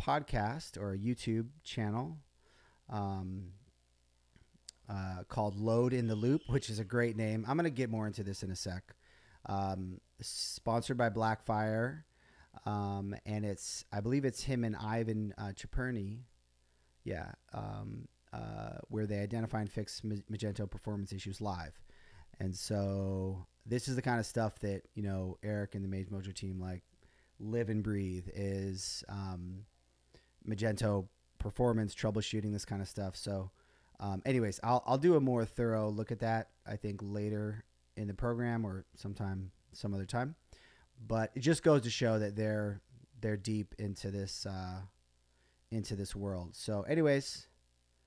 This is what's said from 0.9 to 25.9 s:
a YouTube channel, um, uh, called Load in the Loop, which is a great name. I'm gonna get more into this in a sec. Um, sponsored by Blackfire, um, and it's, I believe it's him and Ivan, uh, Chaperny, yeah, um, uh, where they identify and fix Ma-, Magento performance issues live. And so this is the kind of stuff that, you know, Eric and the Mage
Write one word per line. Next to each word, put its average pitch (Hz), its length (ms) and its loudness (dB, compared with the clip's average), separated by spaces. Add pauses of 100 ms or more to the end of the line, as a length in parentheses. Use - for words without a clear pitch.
a 98 60 -2
YouTube 113 500 0 (160)
channel, 123 540 -2 (720)
um, 95 560 -4 (1400)
uh, 95 380 -4
called 104 300 0
Load 113 360 6
in 123 140 2
the 110 80 2
Loop, 123 320 4
which 120 240 0
is 107 80 -2
a 110 60 -2
great 120 320 2
name. 110 320 2
I'm 139 80 2
gonna 170 140 4
get 123 200 0
more 110 160 0
into 104 160 -4
this 98 200 -4
in 95 80 -4
a 92 60 -4
sec. - 380 -6 (520)
Um, 95 540 -2 (200)
sponsored - 760 0
by 120 140 6
Blackfire, 110 920 2 (640)
um, 101 480 0 (100)
and 107 200 -2
it's, - 460 -4
I 104 100 0
believe 131 240 2
it's 123 180 0
him 123 220 2
and 110 120 0
Ivan, 107 640 0
uh, 101 180 -4
Chaperny, 120 640 -2 (840)
yeah, 87 280 -4 (220)
um, 104 520 -6 (260)
uh, 110 460 -6 (100)
where 107 180 0
they 101 120 0
identify 110 420 0
and 101 100 -2
fix - 340 -6
Ma-, 107 120 -2 (140)
Magento 104 380 -2
performance 101 440 -4
issues 98 280 -6
live. 87 400 -4 (580)
And 92 160 -2
so 98 920 0 (180)
this 117 240 0
is 131 80 0
the 127 60 0
kind 120 180 4
of 107 60 0
stuff 110 340 0
that, 98 220 -2 (120)
you 107 80 -4
know, 95 400 -2
Eric 104 320 -2
and 101 80 -4
the 98 60 -2
Mage 95 220 -4